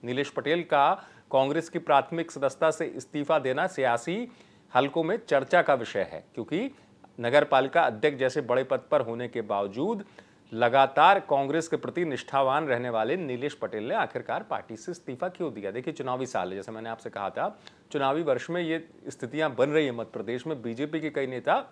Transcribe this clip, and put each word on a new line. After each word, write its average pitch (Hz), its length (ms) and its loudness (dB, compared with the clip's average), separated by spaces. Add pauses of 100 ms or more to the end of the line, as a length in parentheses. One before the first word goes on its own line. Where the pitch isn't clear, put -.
नीलेश 123 260 -4
पटेल 151 320 0
का 147 300 4 (380)
कांग्रेस 143 380 2
की - 100 -6
प्राथमिक 156 520 0
सदस्यता 139 400 0
से 156 160 -4
इस्तीफा 147 520 -2
देना 135 280 0
सियासी 165 640 0 (440)
हलकों 139 300 2
में 185 160 0 (100)
चर्चा 143 340 4
का 143 120 4
विषय 104 380 -2
है, 76 120 -12 (100)
क्योंकि 185 360 -4 (500)
नगर 127 240 6
पालिका 139 380 4
अध्यक्ष 127 360 0
जैसे 131 220 0
बड़े 127 240 0
पद 131 160 -2 (100)
पर 147 100 4
होने 117 280 -6
के 120 120 -6
बावजूद 104 640 -2 (480)
लगातार 135 680 6
कांग्रेस 147 480 0
के 156 80 -2
प्रति 127 280 -4
निष्ठावान 139 600 0
रहने 123 240 0
वाले 113 260 0
नीलेश 139 380 -6
पटेल 107 340 -6
ने 180 60 -2
आखिरकार 139 480 -4
पार्टी 113 340 -8
से - 160 -10
इस्तीफा 151 360 -8
क्यों 175 260 -6
दिया? 101 160 -6
देखिए, 127 240 -8
चुनावी 131 320 -4
साल 92 240 -4
है, 95 60 -8
जैसे 101 160 -10
मैंने 113 160 -10
आपसे 113 220 -10
कहा 98 200 -6
था, 170 300 -6 (320)
चुनावी 143 300 0
वर्ष 135 280 0
में 175 120 -2
ये 160 260 -4 (200)
स्थितियां 143 460 -4
बन 127 140 4
रही 151 160 2
हैं 127 80 0
मध्य 117 200 -6
प्रदेश 117 340 -6
में। 147 160 -6
बीजेपी 143 380 -4
के 151 100 -4
कई 139 160 -2
नेता 131 300 0 (160)